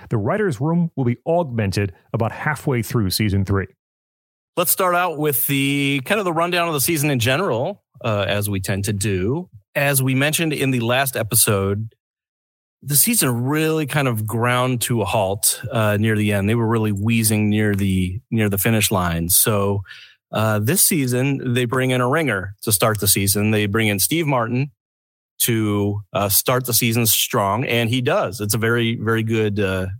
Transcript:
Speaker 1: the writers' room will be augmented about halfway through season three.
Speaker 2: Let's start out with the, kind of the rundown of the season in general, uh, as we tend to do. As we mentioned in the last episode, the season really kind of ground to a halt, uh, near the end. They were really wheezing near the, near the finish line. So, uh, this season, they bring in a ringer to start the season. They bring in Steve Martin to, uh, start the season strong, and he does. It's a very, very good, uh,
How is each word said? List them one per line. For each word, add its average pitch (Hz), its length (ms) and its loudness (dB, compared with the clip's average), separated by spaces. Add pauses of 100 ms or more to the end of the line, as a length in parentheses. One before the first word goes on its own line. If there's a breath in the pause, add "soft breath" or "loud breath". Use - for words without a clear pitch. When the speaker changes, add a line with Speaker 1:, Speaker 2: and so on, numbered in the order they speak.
Speaker 1:
the 117 80 -2
writers' 151 420 -2
room 165 360 2
will 131 100 -2
be 120 120 2 (100)
augmented 110 640 0 (200 soft breath)
about 113 180 0
halfway 143 500 -2
through 101 300 -2
season 98 340 0
three. 95 220 -2 (880)
Speaker 2:
Let's 175 160 0
start 180 240 2
out 175 240 0
with 151 260 0
the, 139 600 0
kind 202 120 0
of 208 80 -2
the 175 80 -2
rundown 170 340 0
of 165 60 -2
the 139 80 0
season 151 300 0
in 131 80 0
general, 139 640 -2 (200)
uh, 104 240 0
as 104 220 -2
we 98 100 -2
tend 98 260 -4
to 107 80 -2
do. 104 540 -2 (280)
As 143 260 2
we 131 140 2
mentioned 151 380 0
in 135 180 0
the 127 80 0
last 123 360 0
episode, 107 800 0 (880)
the 135 140 -4
season 135 480 2
really 156 420 0
kind 139 220 0
of 107 180 -2
ground 123 560 0
to 117 220 0
a - 20 0
halt, 101 640 0
uh, 107 280 2
near 110 160 2
the 104 180 2
end. 101 160 0
They 117 60 2
were 117 120 0
really 110 240 0
wheezing 107 580 2
near 107 260 2
the, 95 460 0 (100)
near 110 180 2
the 98 80 0
finish 110 320 2
line. 87 400 0
So, 101 540 0 (480 loud breath)
uh, 107 260 0
this 127 240 2
season, 131 720 0
they 123 120 2
bring 127 260 0
in 127 100 2
a 123 80 2
ringer 110 540 -2
to 113 80 0
start 107 280 2
the 104 80 0
season. 104 440 2
They 104 160 2
bring 110 200 0
in 101 120 0
Steve 160 260 0
Martin 127 460 0 (680)
to, 104 640 0 (120)
uh, 101 160 0
start 127 360 0
the 120 80 -4
season 117 320 0
strong, 110 600 0
and 117 240 0
he 127 120 -2
does. 127 400 -2
It's 104 140 -2
a 110 40 -2
very, 117 360 0
very 110 280 0
good, 110 360 0
uh, 95 280 -2 (120)